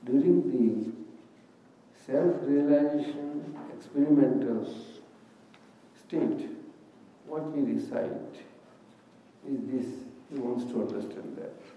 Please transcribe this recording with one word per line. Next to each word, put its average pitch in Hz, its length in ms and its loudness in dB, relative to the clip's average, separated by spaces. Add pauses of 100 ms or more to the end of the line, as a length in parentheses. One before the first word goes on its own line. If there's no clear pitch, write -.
During 135 320 6 (100)
the 120 160 4 (1400)
self-realization 147 1200 2 (460)
experimental 139 840 4 (1400)
state, - 400 -2 (880)
what 156 260 -6
we 143 80 0
recite - 720 -4 (1160)
is 123 80 -2 (120)
this, 127 180 -2 (400)
he 139 80 -10 (100)
wants 120 240 -2
to 117 120 -6
understand - 480 -8 (100)
that. - 160 -12 (200)